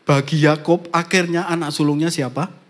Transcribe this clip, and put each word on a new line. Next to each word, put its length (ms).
Bagi 400
Yakub 480
akhirnya 560
anak 240
sulungnya 400
siapa? 400